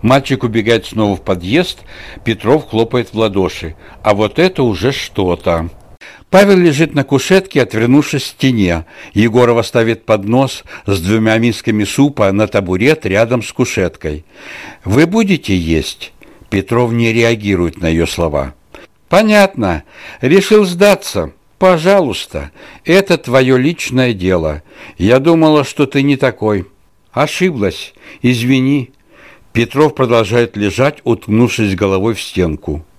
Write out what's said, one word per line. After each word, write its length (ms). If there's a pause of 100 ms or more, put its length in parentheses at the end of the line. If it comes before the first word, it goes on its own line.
Мальчик 400
убегает 440
снова 280
в 80
подъезд, 600 (420)
Петров 440
хлопает 440
в 60
ладоши. 580 (260)
«А 120
вот 260
это 240
уже 260
что-то». 800 (600)
Павел 280
лежит 360
на 120
кушетке, 580
отвернувшись 640
к 20
стене. 600 (280)
Егорова 480
ставит 440
поднос 580 (220)
с 140
двумя 380
мисками 460
супа 480
на 160
табурет 580
рядом 380
с 80
кушеткой. 720 (600)
«Вы 220
будете 500
есть?» 560 (360)
Петров 420
не 220
реагирует 680
на 60
ее 220
слова. 460 (540)
«Понятно. 760 (380)
Решил 440
сдаться. 680 (260)
Пожалуйста, 960 (320)
это 340
твое 380
личное 560
дело. 500 (360)
Я 200
думала, 460
что 220
ты 160
не 140
такой. 480 (480)
Ошиблась. 800 (300)
Извини». 680 (640)
Петров 440
продолжает 600
лежать, 460
уткнувшись 720
головой 400
в 80
стенку. 600 (140)